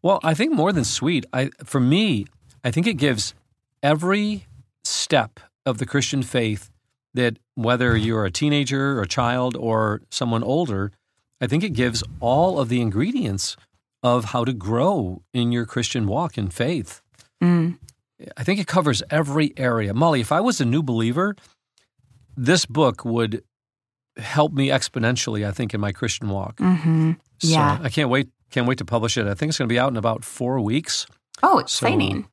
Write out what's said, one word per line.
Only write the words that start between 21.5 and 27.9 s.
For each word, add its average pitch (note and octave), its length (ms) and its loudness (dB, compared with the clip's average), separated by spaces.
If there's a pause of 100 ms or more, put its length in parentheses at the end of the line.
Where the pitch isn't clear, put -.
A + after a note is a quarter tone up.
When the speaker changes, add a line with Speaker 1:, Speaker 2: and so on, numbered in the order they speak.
Speaker 1:
this C#3 280 2
book B2+ 400 0
would A#2 380 -2 (720)
help - 360 0
me C3+ 160 2
exponentially, A#2+ 800 0
I G2+ 60 -2
think, A#2 220 -4
in G#2 60 -4
my G2+ 120 -2
Christian A2+ 380 -4
walk. G2 260 -6
Speaker 2:
Mm-hmm. D#3+ 560 2 (300)
Speaker 1:
So E3 60 2
Speaker 2:
Yeah. D3 340 4
Speaker 1:
I C3 80 -4